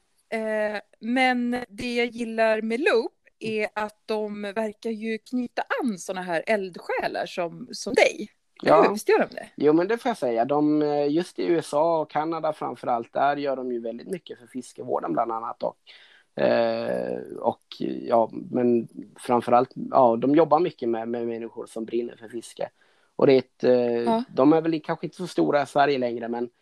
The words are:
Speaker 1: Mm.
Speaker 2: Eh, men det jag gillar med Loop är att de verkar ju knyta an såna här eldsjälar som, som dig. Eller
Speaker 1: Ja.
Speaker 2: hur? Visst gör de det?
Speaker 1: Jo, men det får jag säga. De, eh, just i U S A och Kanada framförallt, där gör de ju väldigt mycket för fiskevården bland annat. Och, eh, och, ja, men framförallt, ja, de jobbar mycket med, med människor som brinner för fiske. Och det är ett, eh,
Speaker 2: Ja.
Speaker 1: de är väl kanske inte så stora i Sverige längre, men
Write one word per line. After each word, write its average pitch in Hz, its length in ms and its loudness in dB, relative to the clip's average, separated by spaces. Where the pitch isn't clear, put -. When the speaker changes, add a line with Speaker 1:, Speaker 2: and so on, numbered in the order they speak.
Speaker 1:
Mm. 214 460 -2
Speaker 2:
Eh, - 40 -10
men 247 680 2
det 233 260 -6
jag 240 120 2
gillar 226 560 0
med 226 180 -2
Loop 311 320 2
är 220 360 -4
att 214 320 -6
de 214 360 -4
verkar 214 480 -6
ju 220 280 -4
knyta - 440 -4
an 220 160 -2
såna 185 240 -8
här 175 240 -2
eldsjälar 196 800 -2
som, 165 460 -6
som - 220 -8
dig. - 340 0
Eller 143 100 4
Speaker 1:
Ja. 160 100 8
Speaker 2:
hur? 190 80 4
Visst 208 180 -4
gör 415 100 4
de 196 160 -2
det? - 220 -14
Speaker 1:
Jo, 147 160 4
men 170 160 2
det 233 100 -2
får 247 120 -2
jag 214 60 -2
säga. 117 280 0
De, 151 380 2
eh, 147 300 2
just 175 260 -2
i 190 80 -2
U 170 120 4
S 147 160 -4
A 160 260 2
och 151 100 -6
Kanada 156 420 -2
framförallt, 127 600 -6
där 139 240 2
gör 139 200 -2
de 127 160 -6
ju 117 80 -4
väldigt 117 280 -8
mycket - 300 -10
för 120 80 -20
fiskevården 131 680 -6
bland 117 200 0
annat. 113 300 -6
Och, 117 140 -4
eh, 117 760 0
och, - 220 -2
ja, 117 280 2
men 120 380 2
framförallt, 120 520 2
ja, 127 260 6
de 127 180 2
jobbar 151 260 6
mycket 160 280 -2
med, 113 200 -2
med 117 180 -4
människor 113 400 -8
som 113 180 -8
brinner 120 320 -4
för 113 120 -18
fiske. - 400 -8
Och - 100 -4
det 139 60 4
är 131 60 6
ett, - 260 -4
eh, 127 80 4
Speaker 2:
Ja. 226 200 0
Speaker 1:
de 135 180 6
är 160 80 4
väl 165 220 -2
kanske 165 240 -6
inte 156 100 -16
så 180 100 -8
stora 147 360 0
i 135 40 -6
Sverige 143 320 2
längre, 117 300 -4
men 120 220 -6